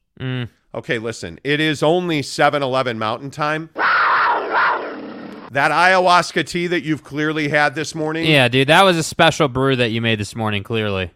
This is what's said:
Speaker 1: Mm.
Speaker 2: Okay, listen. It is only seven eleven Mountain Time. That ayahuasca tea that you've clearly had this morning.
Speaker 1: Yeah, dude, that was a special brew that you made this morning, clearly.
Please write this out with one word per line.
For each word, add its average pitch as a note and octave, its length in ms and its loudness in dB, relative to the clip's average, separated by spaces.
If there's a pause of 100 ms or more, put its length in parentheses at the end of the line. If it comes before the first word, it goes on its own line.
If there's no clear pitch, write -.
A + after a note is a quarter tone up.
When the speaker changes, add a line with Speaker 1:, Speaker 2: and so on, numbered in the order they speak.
(200)
Speaker 1:
Mm. B2+ 280 -6 (260)
Speaker 2:
Okay, A#2 240 -6
listen. G#2+ 460 -8
It D3 160 0
is D#3 220 0
only E3+ 400 0
seven D3 400 0
eleven B2+ 360 -2
Mountain A#2 320 -4
Time. D#3 400 -6 (1800)
That C#3 200 2
ayahuasca F3 760 4
tea F3 200 -4
that E3+ 160 -2
you've D3 220 -4
clearly D3+ 440 -4
had D3 280 2
this D3+ 180 -6
morning. D#3+ 320 -4
Speaker 1:
Yeah, C#3+ 220 6
dude, C3 200 2
that E3+ 140 6
was F#3 140 6
a D#3+ 80 0
special E3 440 2
brew C3 280 0
that A#2+ 160 0
you A#2 100 -2
made A2+ 160 2
this G#2 160 -6
morning, G#2+ 300 -2
clearly. G2+ 520 -2